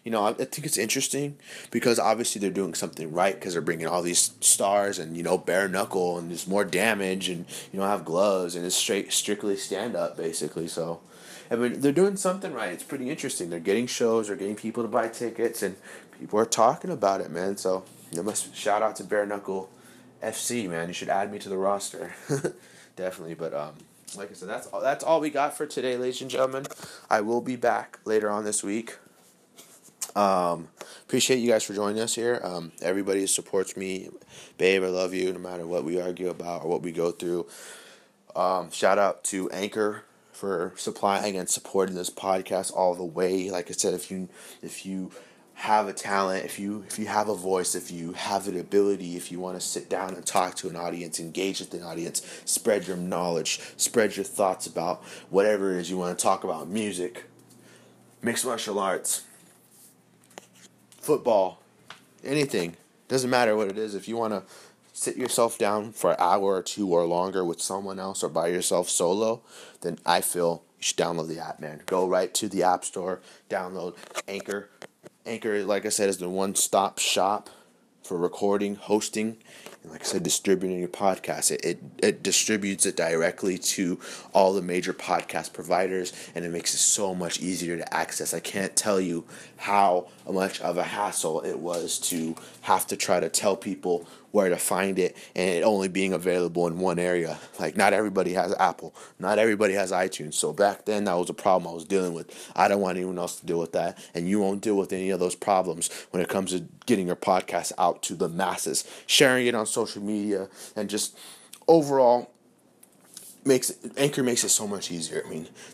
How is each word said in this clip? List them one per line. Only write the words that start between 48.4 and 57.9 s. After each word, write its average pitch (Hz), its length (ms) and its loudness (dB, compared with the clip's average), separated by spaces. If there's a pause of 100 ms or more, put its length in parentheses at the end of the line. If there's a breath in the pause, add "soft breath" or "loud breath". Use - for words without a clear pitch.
an 92 100 -4
ability, 92 600 2
if - 160 -10
you 87 80 -6
wanna 90 180 -6
sit - 300 -6
down 95 240 -4
and 90 120 -10
talk 90 300 0
to - 140 -8
an 85 80 -8
audience, 85 420 -4
engage 90 400 -4
with - 140 -10
an 87 100 -8
audience, 85 380 -6 (240 loud breath)
spread 104 420 0
your 92 80 -4
knowledge, 87 640 -2 (160 loud breath)
spread 107 400 2
your 98 80 -4
thoughts 95 420 0
about 87 380 -4 (260 loud breath)
whatever 98 440 4
it 90 80 0
is 85 80 -6
you 92 80 -2
wanna 90 180 -2
talk 95 300 2
about, 80 240 -4
music, 95 560 -4 (960 loud breath)